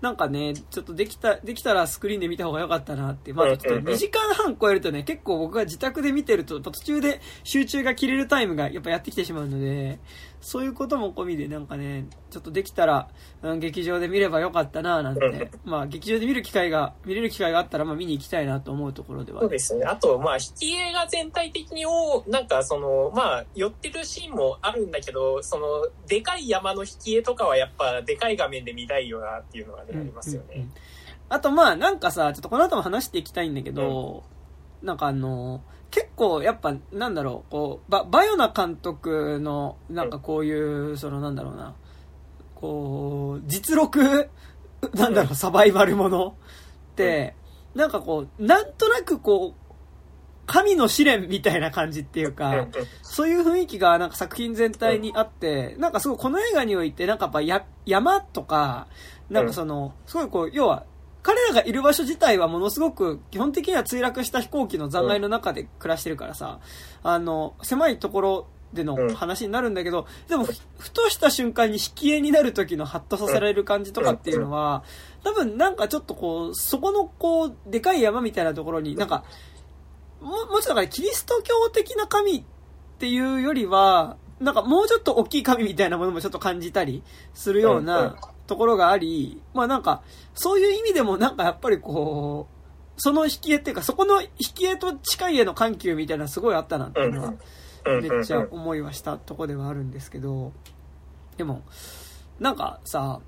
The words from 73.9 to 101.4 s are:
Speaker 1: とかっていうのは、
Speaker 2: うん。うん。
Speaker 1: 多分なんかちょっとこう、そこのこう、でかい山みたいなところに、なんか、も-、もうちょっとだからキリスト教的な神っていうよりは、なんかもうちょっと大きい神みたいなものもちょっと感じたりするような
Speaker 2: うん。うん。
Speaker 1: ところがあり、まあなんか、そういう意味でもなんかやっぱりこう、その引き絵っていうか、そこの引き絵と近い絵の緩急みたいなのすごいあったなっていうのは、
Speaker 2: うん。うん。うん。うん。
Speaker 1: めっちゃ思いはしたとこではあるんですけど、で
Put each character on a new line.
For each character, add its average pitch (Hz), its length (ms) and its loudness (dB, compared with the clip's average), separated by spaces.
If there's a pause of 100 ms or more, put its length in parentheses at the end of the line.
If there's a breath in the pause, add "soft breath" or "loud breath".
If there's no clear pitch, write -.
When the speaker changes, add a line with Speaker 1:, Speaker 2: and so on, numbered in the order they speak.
Speaker 1:
と 240 80 -2
か 226 100 4
っ 233 60 0
て - 140 -6
い 156 40 0
う - 60 0
の 143 100 -4
は、 147 320 -2 (400 loud breath)
Speaker 2:
う 381 60 0
ん。 - 20 -2
う - 20 -2
ん。 440 40 0
Speaker 1:
多 339 80 2
分 214 120 -4
な 339 120 4
ん 370 80 -6
か 208 100 0
ち - 80 -4
ょ 302 40 0
っ - 40 -20
と - 100 -10
こ 170 360 -4
う、 175 60 -8
そ - 240 -2
こ 370 120 0
の 403 140 2
こ 330 400 0
う、 262 100 -8 (120)
で 220 120 -2
か 359 140 2
い 330 80 4
山 226 200 4
み 226 120 -4
た - 80 -2
い 170 40 2
な 160 80 0
と 147 120 -8
こ 165 60 -6
ろ 165 100 -2
に、 151 160 -6
な 202 80 0
ん - 20 -10
か、 156 160 -2 (960 loud breath)
も-、 277 100 -14
も 359 60 -6
う - 100 -2
ち 403 100 -2
ょ - 40 6
っ - 40 -4
と 480 60 -2
だ 302 60 2
か 214 60 4
ら 185 60 0
キ - 160 -8
リ 403 60 2
ス - 140 -4
ト 480 180 0
教 466 280 4
的 453 260 0
な 427 120 0
神 415 280 2
っ 262 80 -4 (560)
て 247 80 -4
い 254 260 0
う 262 80 0
よ 285 120 0
り 254 120 0
は、 185 520 6 (220)
な 269 120 0
ん 269 40 0
か 226 60 4
も 277 200 4
う 440 60 4
ち 453 80 6
ょ - 20 4
っ - 40 2
と - 120 2
大 220 120 4
き 294 140 -2
い 240 40 -6
神 240 200 4
み 190 120 -2
た 190 100 4
い 175 40 2
な 175 80 0
も 175 80 0
の 185 60 0
も 170 80 -4
ち 165 60 -8
ょ 196 40 -2
っ - 20 -16
と - 80 -6
感 180 200 -2
じ 170 140 -10
た 196 100 2
り 135 180 -4 (320 loud breath)
す - 200 -2
る 208 80 6
よ 220 160 6
う - 40 0
な 170 180 0
Speaker 2:
う 160 40 4
ん。 - 40 2
う - 20 -2
ん。 - 60 -16 (300)
Speaker 1:
と 202 120 -4
こ 233 80 4
ろ 233 120 6
が 180 140 6
あ 202 60 6
り、 160 440 -4 (120)
ま 254 100 0
あ 240 40 0
な 262 100 2
ん 233 60 -4
か、 - 200 0 (300 loud breath)
そ 381 240 2
う - 20 6
い 392 100 6
う 392 40 2
意 427 100 -2
味 440 100 2
で 320 80 2
も 196 160 2
な 240 140 2
ん - 60 -12
か 185 60 0
や 175 80 2
っ - 80 -6
ぱ 254 100 -4
り 190 100 4
こ 147 720 -4
う、 - 520 -18
そ 285 100 4
の 311 140 4
引 285 60 0 (100)
き 311 120 0
絵 294 40 2
っ - 40 2
て 294 100 -6
い - 20 -6
う - 20 -4
か、 247 80 -6
そ - 100 -2
こ 392 120 2
の 392 160 6
引 392 80 -10 (240)
き 370 120 -2
絵 381 100 0
と 370 200 -4
近 - 340 -4
い 302 100 2
絵 226 60 6
の 180 80 -4
緩 226 220 0
急 175 200 -2
み 156 120 -4
た 156 80 -2
い - 20 -4
な 147 60 -4
の 151 40 -6
す 143 120 -6
ご 214 120 2
い 185 40 2
あ 160 40 4
っ 151 80 -6
た 160 100 -4
な 135 100 -4
っ 131 40 -14
て 143 80 -2
い 139 80 2
う 117 60 0
の 135 100 -6
は、 120 60 -6
Speaker 2:
う - 20 -8
ん。 - 20 -8 (600 loud breath)
う - 20 4
ん。 - 40 2
う - 20 -6
ん。 - 40 -4
う - 20 -4
ん。 - 100 2
Speaker 1:
め 233 40 2
っ 226 40 -2
ち - 80 -4
ゃ 147 180 0
思 165 240 -6
い 151 60 -4
は 147 120 -10
し - 80 -14
た 151 160 -6
と - 180 -14
こ 160 120 -6
で 143 80 -6
は 139 140 -6
あ 147 40 -6
る 143 100 -6
ん 131 80 -8
で 135 80 -12
す 135 120 -16
け - 80 -12
ど、 131 320 -6 (840)
で 175 60 -6